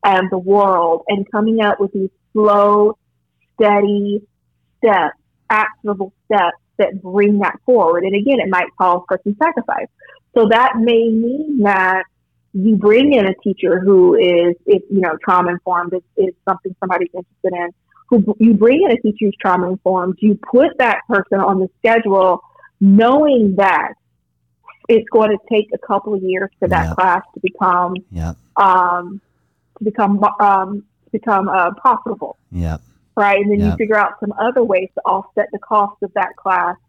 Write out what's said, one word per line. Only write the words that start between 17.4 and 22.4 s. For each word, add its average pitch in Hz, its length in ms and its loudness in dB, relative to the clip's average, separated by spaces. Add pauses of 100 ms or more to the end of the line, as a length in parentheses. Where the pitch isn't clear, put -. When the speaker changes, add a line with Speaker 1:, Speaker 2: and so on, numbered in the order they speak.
Speaker 1:
in, 175 160 -8 (400)
who 240 100 4
b-, 208 180 0
you 220 160 4
bring 240 280 4
in 392 100 2
a 262 80 0
teacher 208 160 -2 (100)
who's 196 140 -2
trauma 180 300 0
informed, 185 500 -2
you 208 180 2 (120)
put 302 280 2
that - 200 0 (100)
person 208 320 -2
on 190 200 0
the 185 80 -4 (100)
schedule, 196 640 2 (380)